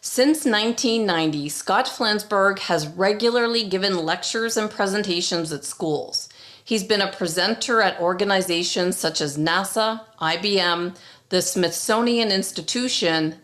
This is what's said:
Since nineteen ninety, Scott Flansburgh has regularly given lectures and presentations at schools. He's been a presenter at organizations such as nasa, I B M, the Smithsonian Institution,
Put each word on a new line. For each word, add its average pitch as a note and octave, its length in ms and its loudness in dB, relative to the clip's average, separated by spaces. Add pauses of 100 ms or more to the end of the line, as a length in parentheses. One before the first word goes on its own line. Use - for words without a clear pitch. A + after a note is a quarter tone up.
Since D4+ 460 2
nineteen A3+ 580 2
ninety, D#3 460 0
Scott G3+ 340 0
Flansburgh G3+ 760 0
has D#3+ 260 0
regularly A3 800 2
given F#3 380 0
lectures A3 500 -2
and G#3+ 140 0
presentations F3+ 840 -2
at C#3+ 140 -8
schools. - 640 -4 (340)
He's G#3+ 200 -2
been G#3 180 2
a F#3+ 100 -2
presenter G3+ 720 0
at F#3 180 0
organizations F3+ 960 0
such E3 240 -2
as C#3+ 160 -2
nasa, F#3+ 640 0 (180)
I E3 200 0
B G3 200 0
M, F3 360 0 (340)
the F#3 140 2
Smithsonian A3 920 2
Institution, F3+ 1120 0